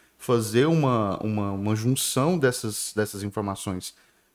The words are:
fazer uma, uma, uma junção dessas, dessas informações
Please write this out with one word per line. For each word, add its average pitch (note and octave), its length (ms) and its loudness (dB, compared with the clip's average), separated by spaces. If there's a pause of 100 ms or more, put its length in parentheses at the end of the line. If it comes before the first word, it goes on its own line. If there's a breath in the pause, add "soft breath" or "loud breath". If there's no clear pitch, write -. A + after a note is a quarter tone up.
(180 soft breath)
fazer A#2 480 2
uma, B2+ 560 2
uma, G#2 300 -2
uma G2+ 220 -2
junção C3 640 0
dessas, A#2+ 560 0
dessas G2+ 280 -2
informações G2+ 720 -4 (400 soft breath)